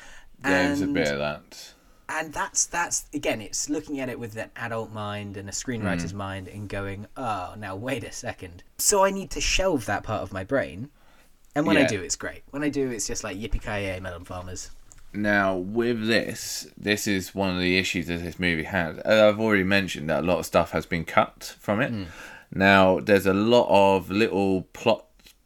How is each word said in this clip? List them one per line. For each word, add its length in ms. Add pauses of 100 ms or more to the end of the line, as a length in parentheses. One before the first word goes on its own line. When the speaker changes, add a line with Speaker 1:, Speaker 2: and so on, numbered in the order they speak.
(400)
Speaker 1:
There's 400
a 40
Speaker 2:
And 100
Speaker 1:
bit 140
of 100
that. 540 (360)
Speaker 2:
and 240
that's, 340
that's, 460
again, 280
it's 280
looking 300
at 100
it 120
with 160
an 180
adult 380
mind 440
and 120
a 40
screenwriter's 600
Speaker 1:
Mm. 40
Speaker 2:
mind 320
and 200
going, 380 (100)
"Oh, 420
now 160
wait 300
a 80
second. 500 (140)
So 280
I 60
need 220
to 80
shelve 460
that 180
part 180
of 100
my 120
brain." 460 (640)
And 100
when 100
I 40
Speaker 1:
Yeah. 80
Speaker 2:
do, 140
it's 120
great. 360
When 120
I 60
do, 200
it's 200
just 160
like, 120
"Yippee-ki-yay, 600
melon 260
farmers." 460 (420)
Speaker 1:
Now, 440
with 500
this, 720
this 320
is 260
one 160
of 100
the 180
issues 280
that 160
this 160
movie 260
had. 400
Uh, 240
I've 120
already 240
mentioned 460
that 120
a 40
lot 120
of 80
stuff 240
has 160
been 180
cut 540
from 220
it. 120
Speaker 2:
Mm. 140 (460)
Speaker 1:
Now, 480
there's 260
a 60
lot 380
of 400
little 520 (120)
plot 320 (400)